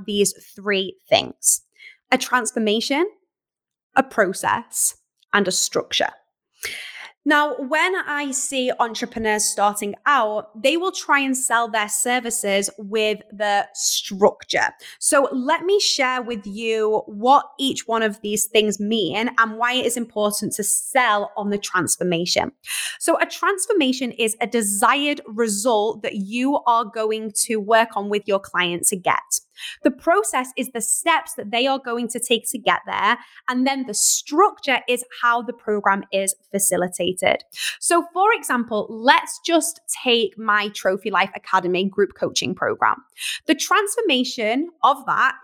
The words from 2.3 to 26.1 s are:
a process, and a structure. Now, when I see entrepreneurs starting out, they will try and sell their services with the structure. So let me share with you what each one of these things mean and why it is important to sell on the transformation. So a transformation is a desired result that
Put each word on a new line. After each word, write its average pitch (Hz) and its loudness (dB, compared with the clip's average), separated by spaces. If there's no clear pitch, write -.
a - 6
process, - -2
and 202 4
a 185 0
structure. - -2
Now, 294 2
when 311 0
I 294 -4
see 254 -2
entrepreneurs 220 -2
starting 202 0
out, 220 0
they 269 2
will 359 -2
try 302 0
and 269 0
sell 233 0
their 214 -2
services 226 0
with 214 -2
the 202 0
structure. - 0
So 285 2
let 285 -2
me 392 4
share 254 0
with 226 -8
you 214 0
what 233 4
each 269 -2
one 226 0
of 214 0
these 208 -2
things 214 2
mean 214 -2
and 220 2
why 240 0
it 254 0
is 247 -2
important 208 -2
to 208 -4
sell 214 0
on 208 -2
the 202 0
transformation. 175 0
So - 2
a 330 0
transformation 320 0
is 220 -2
a 233 0
desired 240 2
result 214 0
that 220 -6